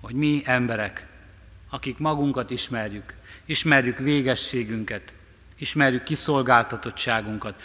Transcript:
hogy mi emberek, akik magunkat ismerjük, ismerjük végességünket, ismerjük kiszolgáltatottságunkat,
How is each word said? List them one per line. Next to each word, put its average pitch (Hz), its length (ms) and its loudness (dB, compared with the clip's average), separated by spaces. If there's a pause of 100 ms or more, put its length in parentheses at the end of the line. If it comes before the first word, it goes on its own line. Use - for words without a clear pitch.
hogy - 140 -12
mi 147 300 2
emberek, 120 640 0 (600)
akik 139 300 -8
magunkat 143 520 0
ismerjük, 107 640 -6 (300)
ismerjük 139 540 2
végességünket, 123 1160 -2 (420)
ismerjük 135 460 2
kiszolgáltatottságunkat, 117 1600 0